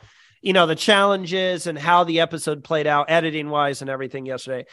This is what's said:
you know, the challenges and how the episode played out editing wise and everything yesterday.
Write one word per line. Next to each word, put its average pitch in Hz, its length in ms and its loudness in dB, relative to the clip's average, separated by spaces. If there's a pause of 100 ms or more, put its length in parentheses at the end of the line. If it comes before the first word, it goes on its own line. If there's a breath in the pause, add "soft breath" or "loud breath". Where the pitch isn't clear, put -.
(420 soft breath)
you 196 100 0
know, 180 140 6
the 160 100 0
challenges 185 920 0
and 156 100 -6
how 175 260 4
the 165 160 0
episode 160 440 -2
played 151 240 -2
out 147 220 2
editing 156 400 0
wise 143 320 -2
and 135 80 -8
everything 135 360 -8
yesterday. 127 480 -8